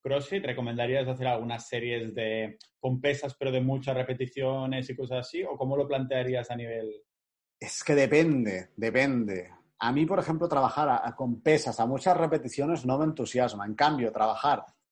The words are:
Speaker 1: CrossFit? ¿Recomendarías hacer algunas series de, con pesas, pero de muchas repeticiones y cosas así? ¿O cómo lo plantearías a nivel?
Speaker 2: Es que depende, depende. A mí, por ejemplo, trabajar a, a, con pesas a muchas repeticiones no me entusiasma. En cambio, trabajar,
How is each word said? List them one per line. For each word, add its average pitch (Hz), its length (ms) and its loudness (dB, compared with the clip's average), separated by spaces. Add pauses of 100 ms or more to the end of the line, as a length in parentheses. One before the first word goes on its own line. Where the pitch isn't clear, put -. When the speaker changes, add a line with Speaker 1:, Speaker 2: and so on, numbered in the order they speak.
Speaker 1:
CrossFit? 139 440 -2
¿Recomendarías 123 640 0
hacer 127 180 -4
algunas 117 400 -2
series 117 480 -4
de, 110 440 -2 (200)
con 127 220 0
pesas, 143 360 0
pero 135 140 -2
de 127 100 2
muchas 131 360 0
repeticiones 131 920 -2
y 131 80 -8
cosas 127 300 -4
así? 175 160 -6
¿O 151 140 -6
cómo 135 200 -2
lo 143 120 0
plantearías 127 640 -2
a - 20 -4
nivel? 113 480 -6 (560)
Speaker 2:
Es - 240 -10
que 147 140 2
depende, 131 800 4
depende. 113 760 0 (280)
A 117 100 0
mí, 151 160 2
por 185 140 0
ejemplo, 160 280 -2
trabajar 143 400 2
a, 123 160 2
a, 120 120 -6
con 120 260 -4
pesas 151 380 4
a 117 60 4
muchas 135 300 2
repeticiones 151 680 0
no 131 120 2
me 156 60 2
entusiasma. 120 640 0
En 107 80 -6
cambio, 135 380 2
trabajar, 110 520 0 (280)